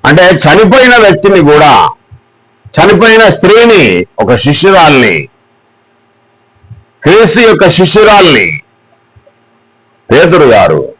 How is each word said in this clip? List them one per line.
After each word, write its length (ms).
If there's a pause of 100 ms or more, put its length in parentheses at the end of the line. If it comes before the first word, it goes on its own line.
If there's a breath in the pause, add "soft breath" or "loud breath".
అంటే 160
చనిపోయిన 720
వ్యక్తిని 440
కూడా, 500 (760)
చనిపోయిన 600
స్త్రీని, 800 (120)
ఒక 180
శిష్యురాల్ని, 920 (1700)
క్రీస్తు 380
యొక్క 280
శిష్యురాల్ని 960 (1500)
పేతురు 320
గారు 560